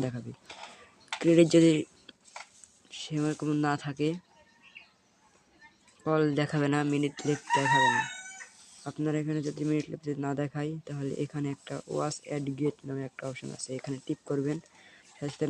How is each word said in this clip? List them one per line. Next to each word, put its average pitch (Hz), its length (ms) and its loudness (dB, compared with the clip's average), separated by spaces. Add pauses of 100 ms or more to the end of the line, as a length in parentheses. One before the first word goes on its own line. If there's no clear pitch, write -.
দেখাবে। 120 240 -6 (920)
ক্রেডিট 165 340 8
যদি 165 180 10 (1300)
সেরকম 151 480 -2 (180)
না 147 60 2 (120)
থাকে, 147 240 -2 (2000)
কল 156 180 4 (180)
দেখাবে 147 340 2
না, 147 40 4 (140)
মিনিট 143 220 0 (120)
লেফট 143 200 0 (120)
দেখাবে 932 380 6
না। 880 60 0 (840)
আপনার 151 320 -2
এখানে 151 280 -2
যদি 151 220 -6
মিনিট 151 200 2
লেফট 156 180 -10
যদি 143 180 -4
না 139 40 -2 (100)
দেখায়, 147 300 -4 (160)
তাহলে 139 260 -6 (120)
এখানে 143 220 -4 (100)
একটা - 180 -12 (180)
ওয়াচ 151 240 -2 (120)
অ্যাড 143 160 -4 (140)
গেট 147 180 0 (100)
নামে 139 220 -6
একটা - 200 -14
অপশন 131 280 -10
আছে, - 220 -10
এখানে 139 180 -6 (100)
টিপ 156 140 -6 (100)
করবেন, 143 280 -2 (600)
সাথে 143 160 -6
সাথে 156 160 -2